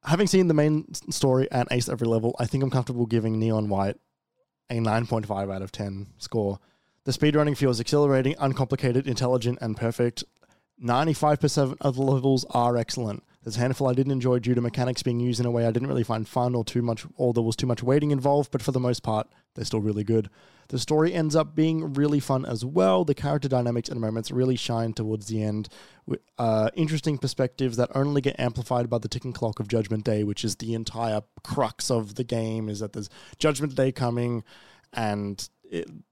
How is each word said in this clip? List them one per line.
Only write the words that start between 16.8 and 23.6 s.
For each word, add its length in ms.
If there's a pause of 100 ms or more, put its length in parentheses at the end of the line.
much, 240 (100)
or 160
there 120
was 120
too 120
much 140
waiting 300
involved, 400
but 100
for 120
the 60
most 240
part, 240 (280)
they're 80
still 160
really 240
good. 260 (380)
The 100
story 360
ends 200
up 220
being 380
really 260
fun 260
as 200
well. 400
The 100
character 320
dynamics 400